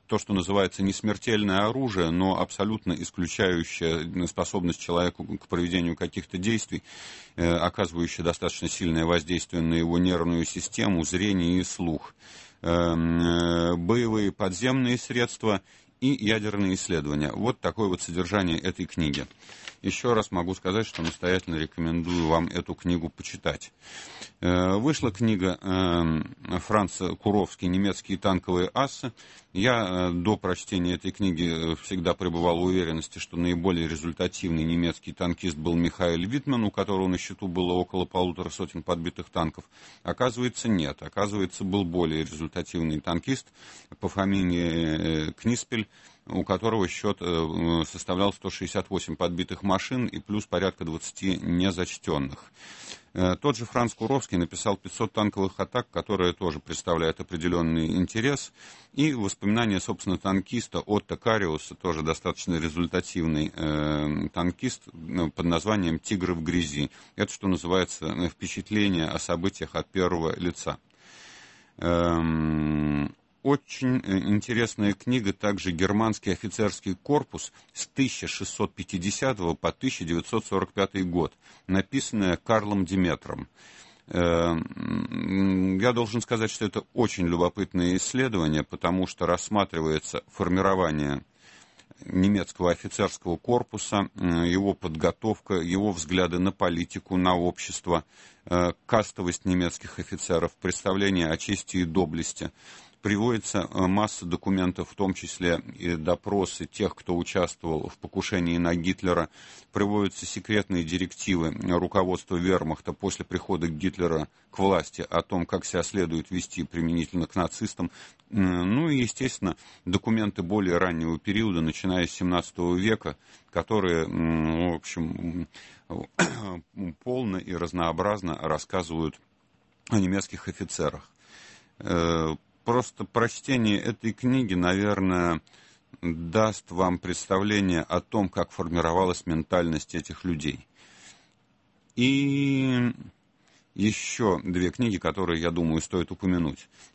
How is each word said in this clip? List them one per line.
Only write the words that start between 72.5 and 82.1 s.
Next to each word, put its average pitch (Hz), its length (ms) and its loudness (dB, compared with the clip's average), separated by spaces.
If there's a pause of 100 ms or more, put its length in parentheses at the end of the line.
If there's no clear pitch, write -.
очень, 131 640 0
э, 95 140 0
интересная 104 760 0
книга 117 380 -2
также 98 400 -2
«Германский 101 600 2
офицерский 98 640 -2
корпус» - 600 -2 (200)
с - 140 -10
тысяча 127 400 -2
шестьсот - 460 -4
пятидесятого 98 800 -2
по 82 180 0
тысяча - 320 -4
девятьсот 85 420 -2
сорок 95 280 -2
пятый 98 300 0
год, 87 300 0 (320)
написанная 95 720 0